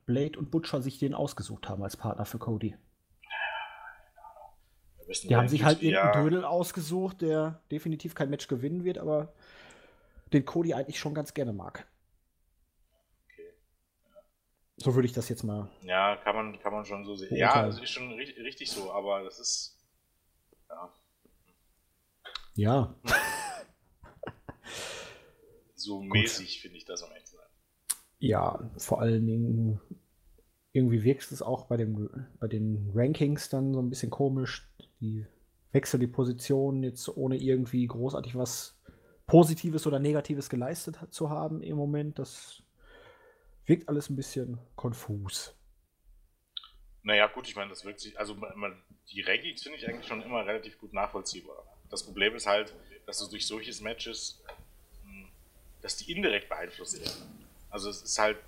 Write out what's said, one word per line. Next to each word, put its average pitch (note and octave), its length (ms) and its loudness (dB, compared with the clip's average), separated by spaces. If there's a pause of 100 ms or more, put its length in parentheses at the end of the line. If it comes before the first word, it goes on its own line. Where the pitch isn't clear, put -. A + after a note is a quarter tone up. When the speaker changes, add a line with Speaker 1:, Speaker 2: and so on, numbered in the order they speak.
Speaker 1:
Blade C#3+ 320 2
und D3+ 120 -6
Butcher E3 300 0
sich B2 180 -4
den C#3 160 2
ausgesucht - 540 -4
haben G2 140 -4
als G2 140 -6
Partner - 280 -2
für - 140 -6
Cody. A2 360 -2 (2250)
Speaker 2:
Wir - 100 -20
müssen - 220 -4
Speaker 1:
Die A#2+ 80 8
haben A#2+ 80 8
Speaker 2:
den B2 60 2
Speaker 1:
sich C#3+ 100 4
Speaker 2:
Q - 40 4
T, - 20 8
Speaker 1:
halt D#3 160 6
irgendeinen G#2 320 6
Speaker 2:
ja. C#3+ 80 6
Speaker 1:
Dödel E3 220 4
ausgesucht, F3 760 -2
der D#3+ 400 2 (100)
definitiv D#3 440 -4
kein C#3 160 -2
Match - 180 -4
gewinnen D3 340 -2
wird, F3+ 140 -2
aber D3+ 380 0 (960)
den C#3+ 120 8
Cody E3 300 2
eigentlich C#3 240 -4
schon D3+ 160 -4
ganz D3+ 200 -4
gerne B2+ 180 0
mag. F#2 340 -10 (1400)
Speaker 2:
Okay. - 180 -20 (640)
Ja. - 160 -20 (560)
Speaker 1:
So C3 200 2
würde B2 100 6
ich A#2+ 80 -2
das A#2+ 140 -4
jetzt A#2 160 -4
mal G#2 260 -4 (120)
Speaker 2:
Ja, F#2+ 340 4
kann G#2 180 0
man, G#2+ 260 -4
kann G2+ 120 -2
man G#2 120 -6
schon G2+ 200 -8
so G2+ 100 -8
sehen. F#2+ 140 -10
Speaker 1:
beurteilen. A2+ 260 6
Speaker 2:
Ja, C3+ 120 6
das G#2 120 -2
ist B2 120 -6
schon B2+ 200 -8
ri-, B2 320 -12
richtig C3+ 280 -8
so, F#2+ 220 -6
aber G2 300 0
das F#2 160 -12
ist, - 400 -6 (920)
ja. E2+ 240 -14 (1600)
Speaker 1:
Ja. A#2 400 4 (100)
Speaker 2:
<laughs> - 0 - (2750)
So G2+ 220 -6
Speaker 1:
Gut. G2 80 -8
Speaker 2:
mäßig G2+ 540 2
finde F2 160 -16
ich D#2+ 60 -18
das, F2 200 -10
am E2 80 -18
Ende D#2+ 120 -20
zu - 120 -20
sein. - 100 -20 (720)
Speaker 1:
Ja, G#2+ 580 0
vor - 240 0
allen A2+ 240 4
Dingen, A2+ 560 2 (920)
irgendwie A#2 320 4
wirkt C#3 260 2
es C3+ 120 -8
auch - 240 -4
bei A#2+ 100 0
dem, A2 500 -2 (140)
bei A2+ 80 -2
den G#2+ 440 0
Rankings C#3+ 580 2
dann C3+ 220 2
so C3 80 2
ein B2 80 2
bisschen B2 220 -2
komisch. C3+ 580 0 (320)
Die A2 260 -4 (440)
wechseln C3 300 4
die B2 80 4
Position C3+ 760 2
jetzt B2+ 340 -4
ohne C3 200 0
irgendwie B2+ 500 2
großartig A#2+ 480 -4
was - 460 -6 (460)
Positives D#3+ 600 8
oder C#3 140 2
Negatives C#3+ 480 0
geleistet C#3+ 520 -4
hat, - 120 -14
zu D3+ 180 -2
haben D#3 320 -4
im D#3+ 140 -4
Moment. D3 420 0
Das - 460 -12 (1000)
wirkt E3+ 240 4
alles D3 220 -2
ein C#3 60 -2
bisschen B2 420 -6 (160)
konfus. G#2 800 -6 (1500)
Speaker 2:
Naja, G#2 260 6
gut, - 180 -6
ich - 80 -12
meine, G2+ 160 -6
das F#2 140 -16
wirkt G#2 160 -12
sich, G#2+ 180 -14
also G#2 160 -4
man, G2 240 -12
man, G2 240 -8 (300)
die G2 80 -8
Rankings A#2 420 -2
finde C#3+ 160 -12
ich A#2 100 -8
eigentlich A#2 180 -10
schon A2 160 -6
immer A2+ 240 -2
relativ G#2+ 340 -4
gut G#2 120 -16
nachvollziehbar. F#2+ 640 -6 (340)
Das G2+ 120 -6
Problem G2+ 320 0
ist A2+ 120 -6
halt, G#2 280 2 (300)
dass - 140 -8
du G2+ 120 -8
durch G#2 160 -6
solches A2 340 -8
Matches, A2+ 600 -8 (640)
hm, - 240 -18 (540)
dass - 140 -6
die - 160 -10
indirekt E3+ 360 0
beeinflusst - 520 -8
werden. - 460 -10 (240)
Also G#2 200 -6
es - 120 -12
ist - 160 -4
halt, G#2+ 300 4